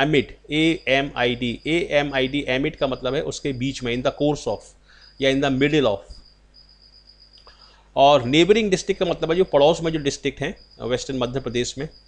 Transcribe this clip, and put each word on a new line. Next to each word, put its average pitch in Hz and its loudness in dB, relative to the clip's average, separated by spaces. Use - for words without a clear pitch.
amid, 147 2
ए 160 0
एम 139 0
आई 123 0
डी। 120 -4
ए 160 -2
एम 143 0
आई 131 0
डी, 139 -4
amid 139 -2
का 143 -2
मतलब 127 -4
है 160 -2
उसके 139 -6
बीच 127 -6
में, 120 -2
in 127 -4
the 139 0
course 147 -2
of - -2
या 135 2
in 135 0
the 135 0
middle 147 2
of। 104 0
और 139 6
नेबरिंग 180 4
डिस्ट्रिक्ट 185 -2
का 170 0
मतलब 160 -2
है 170 0
जो 185 4
पड़ोस 156 4
में 160 -2
जो 160 -2
डिस्ट्रिक्ट 139 -4
हैं - -10
वेस्टर्न 127 -4
मध्य 123 -4
प्रदेश 120 -4
में, 151 -8